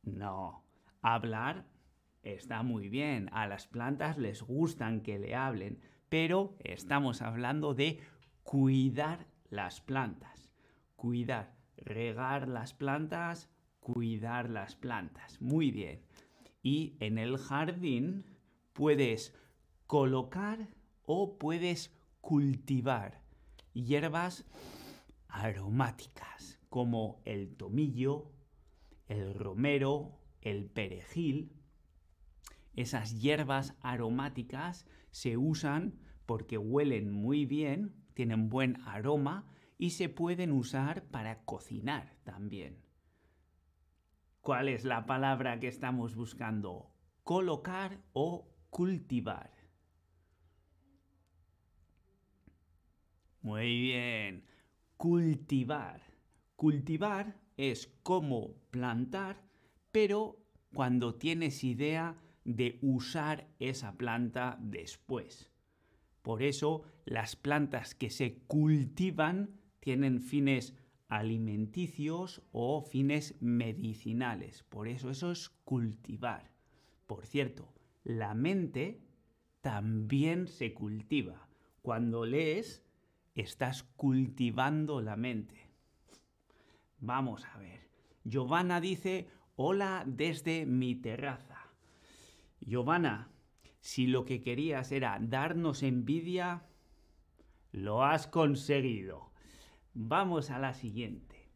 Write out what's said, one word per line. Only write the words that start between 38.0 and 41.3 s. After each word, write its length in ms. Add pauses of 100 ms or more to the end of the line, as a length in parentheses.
tienen 360
buen 360
aroma 640 (300)
y 140
se 180
pueden 420
usar 540
para 400